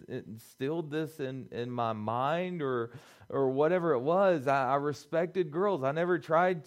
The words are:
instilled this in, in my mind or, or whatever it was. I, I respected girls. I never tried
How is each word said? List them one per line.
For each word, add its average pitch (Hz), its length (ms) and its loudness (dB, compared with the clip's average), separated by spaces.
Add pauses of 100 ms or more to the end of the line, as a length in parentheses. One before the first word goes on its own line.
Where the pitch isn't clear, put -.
instilled 135 840 -6
this - 300 -6
in, 131 320 -8
in 120 180 -6
my 120 220 -2
mind 139 720 -2
or, 123 300 -2 (360)
or 135 220 2
whatever 165 440 2
it 123 60 2
was. 165 480 2
I, 135 240 2
I 139 40 2
respected 160 760 -2
girls. 175 320 0
I 135 80 2
never 170 260 2
tried 160 500 2